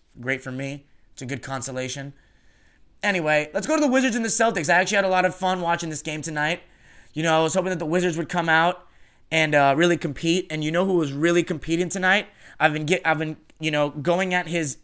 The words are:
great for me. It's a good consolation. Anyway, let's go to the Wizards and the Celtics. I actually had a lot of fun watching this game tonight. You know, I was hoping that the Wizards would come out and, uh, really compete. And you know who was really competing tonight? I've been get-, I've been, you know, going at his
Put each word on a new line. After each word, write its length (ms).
great 220
for 100
me. 320
It's 80
a 40
good 140
consolation. 720
Anyway, 480
let's 140
go 80
to 40
the 60
Wizards 300
and 80
the 40
Celtics. 400
I 120
actually 160
had 80
a 40
lot 160
of 80
fun 280
watching 300
this 120
game 200
tonight. 400
You 80
know, 160
I 60
was 100
hoping 160
that 80
the 80
Wizards 300
would 120
come 200
out 360
and, 240
uh, 220
really 200
compete. 540
And 140
you 80
know 120
who 100
was 180
really 320
competing 440
tonight? 380
I've 140
been 120
get-, 200
I've 160
been, 160
you 100
know, 200
going 440
at 140
his 360